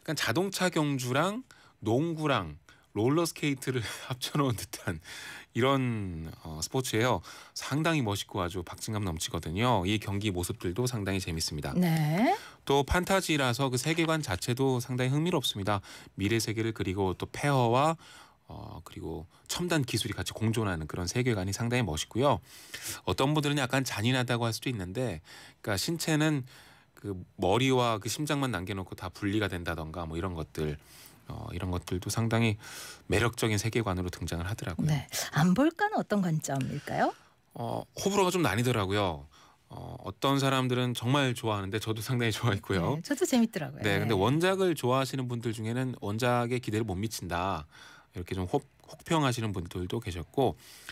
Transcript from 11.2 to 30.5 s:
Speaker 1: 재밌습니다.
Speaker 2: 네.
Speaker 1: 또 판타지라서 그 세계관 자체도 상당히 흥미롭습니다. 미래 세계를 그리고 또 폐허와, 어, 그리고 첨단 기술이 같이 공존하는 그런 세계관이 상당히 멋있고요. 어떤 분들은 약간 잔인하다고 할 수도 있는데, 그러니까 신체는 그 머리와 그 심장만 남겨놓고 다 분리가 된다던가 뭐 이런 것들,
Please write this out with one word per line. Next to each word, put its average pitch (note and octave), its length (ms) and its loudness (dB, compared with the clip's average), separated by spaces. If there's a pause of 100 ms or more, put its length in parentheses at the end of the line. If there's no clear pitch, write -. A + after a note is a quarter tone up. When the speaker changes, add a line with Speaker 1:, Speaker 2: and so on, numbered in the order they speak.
Speaker 1:
재밌습니다. D#2+ 540 -4
Speaker 2:
네. E3+ 640 4 (280)
Speaker 1:
또 C#3 200 4
판타지라서 D3+ 840 2
그 B2+ 60 0
세계관 D#3+ 460 2
자체도 B2 580 0
상당히 B2+ 300 -2
흥미롭습니다. C3+ 720 0 (340)
미래 G2+ 240 2
세계를 A2 340 -2
그리고 F#2+ 420 0
또 E2+ 180 -8
폐허와, C#3 640 4 (500)
어, D2+ 380 -14
그리고 E2 420 -10 (220)
첨단 E3+ 360 0
기술이 G#2+ 280 -2
같이 - 200 -6
공존하는 G#2+ 540 -2
그런 F2 200 -6
세계관이 G2+ 460 0
상당히 A#2+ 300 0
멋있고요. A2 580 0 (640)
어떤 C3 300 2
분들은 D3 240 2
약간 C3+ 260 2
잔인하다고 B2 600 0
할 A2+ 80 0
수도 - 180 -6
있는데, G2 500 -4 (400)
그러니까 G#2 160 -2
신체는 D#3 680 0 (500)
그 G2+ 200 -6 (220)
머리와 A#2+ 640 4
그 G#2 100 -6
심장만 C#3+ 420 0
남겨놓고 F#2+ 440 -4
다 F#2+ 140 -8
분리가 G2+ 400 0
된다던가 E2+ 580 -4
뭐 D#2+ 100 -6
이런 F#2 180 -2
것들, D#2 420 -4 (520)